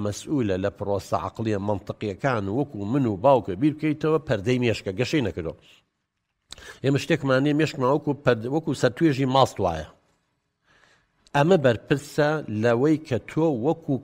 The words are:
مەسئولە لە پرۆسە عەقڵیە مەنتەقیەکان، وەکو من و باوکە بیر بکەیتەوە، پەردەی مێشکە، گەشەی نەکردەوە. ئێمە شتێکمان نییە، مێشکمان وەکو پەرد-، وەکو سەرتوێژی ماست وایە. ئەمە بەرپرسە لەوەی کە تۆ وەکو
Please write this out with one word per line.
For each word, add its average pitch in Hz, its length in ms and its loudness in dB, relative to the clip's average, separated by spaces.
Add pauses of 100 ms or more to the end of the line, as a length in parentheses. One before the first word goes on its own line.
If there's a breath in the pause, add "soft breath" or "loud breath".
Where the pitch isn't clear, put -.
مەسئولە 104 600 -2
لە 101 140 0
پرۆسە 101 380 -4 (100)
عەقڵیە 107 320 -4 (100)
مەنتەقیەکان، 107 760 -4 (140)
وەکو 143 200 -6 (140)
من 139 140 2
و 104 80 0 (100)
باوکە 127 360 4
بیر 143 160 2
بکەیتەوە، 156 420 0 (100)
پەردەی 123 340 0
مێشکە، 104 360 -2
گەشەی 127 300 0
نەکردەوە. 80 280 -8 (1300 loud breath)
ئێمە 135 180 2
شتێکمان 135 420 0
نییە، 147 160 2
مێشکمان 135 360 0
وەکو 151 160 -2 (120)
پەرد-، 120 300 0
وەکو 160 180 -2 (100)
سەرتوێژی 131 520 2
ماست 131 300 4
وایە. 80 240 -4 (1500 soft breath)
ئەمە 160 280 6
بەرپرسە 143 640 0 (320)
لەوەی 123 360 4 (100)
کە 120 100 0 (120)
تۆ 156 160 0 (200)
وەکو 160 380 -2